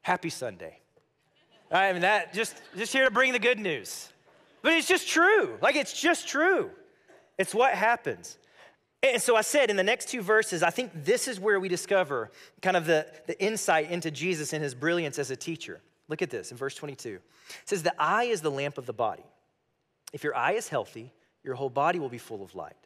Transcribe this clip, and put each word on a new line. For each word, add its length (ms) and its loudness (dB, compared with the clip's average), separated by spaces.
Happy 280 -2
Sunday. 520 -12
I 220 2
mean, 80 -2
that, 320 2
just, 280 -4
just 160 -6
here 140 4
to 60 4
bring 200 2
the 80 0
good 180 2
news. 520 -6
But 120 4
it's 120 2
just 220 2
true. 540 4
Like, 160 4
it's 200 -4
just 300 0
true. 440 2
It's 180 -2
what 180 4
happens. 640 -2
And 200 4
so 160 4
I 40 6
said 280 4
in 80 2
the 60 2
next 260 0
two 120 -6
verses, 400 2
I 100 4
think 220 -4
this 360 0
is 100 -8
where 180 4
we 120 -2
discover 600 0
kind 140 2
of 100 2
the, 220 4
the 140 -4
insight 500 0
into 200 -4
Jesus 400 -4
and 100 -4
his 140 -4
brilliance 440 -2
as 120 -4
a 60 -6
teacher. 420 -10
Look 120 -6
at 80 -4
this 220 -8
in 60 -16
verse 180 -8
twenty-two. 400 -12
It 60 -16
says, 120 -2
"The 160 -2
eye 280 2
is 160 -2
the 100 -2
lamp 260 -4
of 80 -12
the 80 -8
body. 300 -4
If 120 -12
your 120 -2
eye 160 0
is 160 -4
healthy, 460 -6
your 100 -6
whole 140 -4
body 280 0
will 120 -6
be 80 -12
full 260 -12
of 120 -18
light. 200 -12